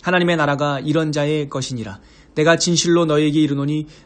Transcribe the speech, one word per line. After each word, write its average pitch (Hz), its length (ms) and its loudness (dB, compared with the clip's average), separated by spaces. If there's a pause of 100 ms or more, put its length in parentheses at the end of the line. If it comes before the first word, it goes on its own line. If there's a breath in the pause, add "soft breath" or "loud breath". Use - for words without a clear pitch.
하나님의 175 360 2
나라가 143 420 0
이런 156 320 -2
자의 147 380 -2
것이니라. 120 500 -8 (340 soft breath)
내가 156 220 4
진실로 170 480 2
너희에게 151 380 2
이르노니 147 460 -2 (180 loud breath)